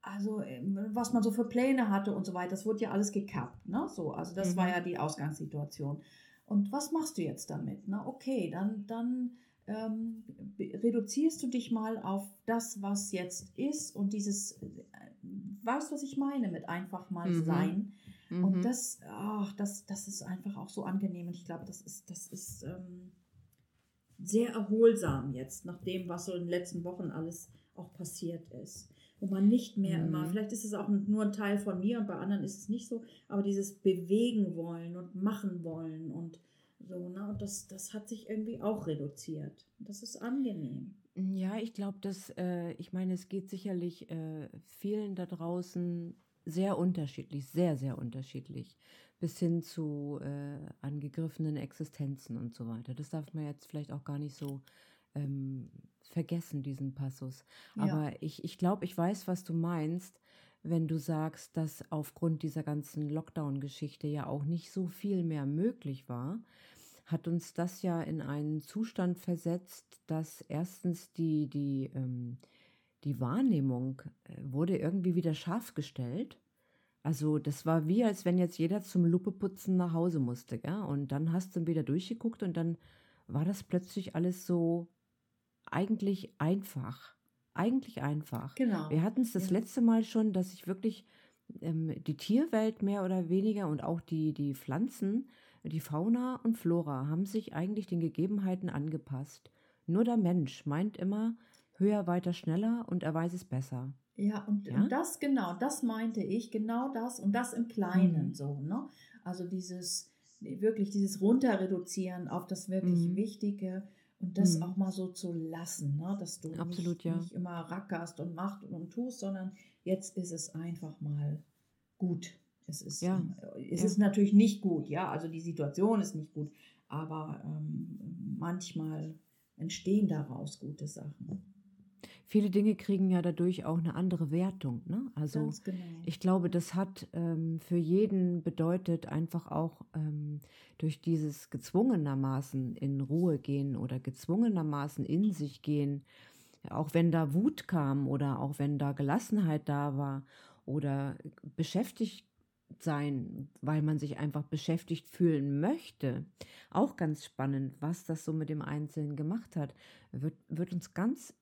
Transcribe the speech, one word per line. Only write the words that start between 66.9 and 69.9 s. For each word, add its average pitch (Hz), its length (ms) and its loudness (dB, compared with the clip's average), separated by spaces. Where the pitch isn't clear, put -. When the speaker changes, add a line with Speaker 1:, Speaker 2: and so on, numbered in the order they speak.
Speaker 2:
hat 165 220 -2
uns 170 240 0
das 175 300 -4
ja 170 180 2
in 156 220 -2
einen 147 380 -2
Zustand 180 580 -2
versetzt, - 880 -4